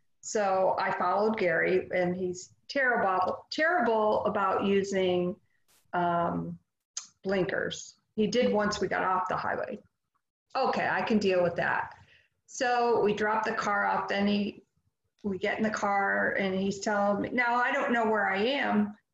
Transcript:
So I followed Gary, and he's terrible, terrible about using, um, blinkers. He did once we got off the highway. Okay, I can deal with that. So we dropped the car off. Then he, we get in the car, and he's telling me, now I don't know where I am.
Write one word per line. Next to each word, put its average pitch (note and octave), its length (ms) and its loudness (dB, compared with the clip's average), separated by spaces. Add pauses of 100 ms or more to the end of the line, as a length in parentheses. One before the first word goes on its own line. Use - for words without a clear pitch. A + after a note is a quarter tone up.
(200)
So F#3+ 580 0
I F#3+ 140 -2
followed G3 440 0
Gary, E3+ 600 2
and F3+ 200 0
he's F3+ 380 -6 (160)
terrible, G3+ 800 0
terrible A#3 760 2
about G3+ 380 0
using, F#3+ 720 2 (580)
um, E3+ 680 -2 (640)
blinkers. F3+ 720 -4 (200)
He G#3+ 120 0
did G#3 260 2
once G3+ 260 0
we F#3 80 -2
got F3+ 160 -2
off F#3 260 0
the - 60 -2
highway. - 440 -4 (760)
Okay, G#3+ 320 0
I E3+ 140 0
can A3 160 2
deal F#3 240 2
with E3+ 140 2
that. C#3+ 340 -2 (560)
So A#3+ 560 0
we G3+ 120 2
dropped G#3+ 340 0
the A3+ 60 -2
car G3+ 340 0
off. F#3+ 220 0
Then G3+ 180 0
he, - 340 -2 (600)
we G3 140 -4
get G3+ 200 -2
in A3 60 0
the A3 60 2
car, G3+ 720 0
and F#3+ 160 -2
he's G3 240 -2
telling G3+ 420 0
me, - 100 -4
now A#3+ 220 0
I B3 180 0
don't C4+ 220 0
know A#3 160 2
where G3+ 240 0
I G3 60 -2
am. G#3 560 0 (180)